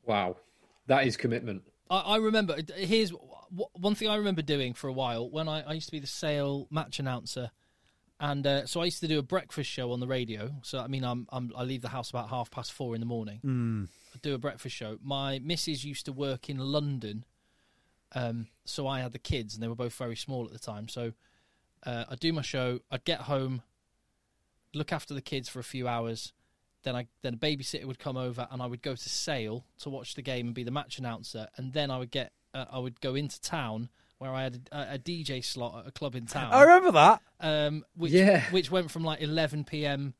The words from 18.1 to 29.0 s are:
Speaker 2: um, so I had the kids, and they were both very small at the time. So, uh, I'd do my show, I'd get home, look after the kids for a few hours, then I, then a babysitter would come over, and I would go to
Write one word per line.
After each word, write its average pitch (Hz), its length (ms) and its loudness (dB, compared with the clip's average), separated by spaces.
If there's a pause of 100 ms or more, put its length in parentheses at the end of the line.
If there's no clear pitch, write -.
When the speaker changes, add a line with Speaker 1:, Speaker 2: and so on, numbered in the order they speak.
Speaker 2:
um, 117 320 -4 (180)
so - 220 -6
I 135 140 -2
had 123 120 -6
the 117 60 -12
kids, 113 360 -4
and 110 80 -8
they 117 40 -4
were 117 80 -4
both 120 200 -6
very 117 200 -6
small 123 320 -6
at - 60 -14
the 110 80 -16
time. 110 280 -10
So, 117 240 -6 (720)
uh, 120 240 -6
I'd 123 120 -12
do 165 120 2
my 156 80 -2
show, 127 380 -2 (100)
I'd 131 160 -8
get - 180 -2
home, 131 400 -2 (1120)
look 147 200 -4
after 156 200 -6
the 135 80 -6
kids 131 280 -6
for - 100 -10
a 120 60 -8
few 127 240 -4
hours, 117 440 -4 (520)
then 131 100 -4
I, 123 140 -6 (140)
then 123 120 -4
a - 20 -8
babysitter 143 480 -2
would 131 140 -8
come 131 180 -6
over, 127 320 -4
and 127 140 -8
I 123 40 -4
would 120 140 -8
go 135 140 -4
to - 140 -10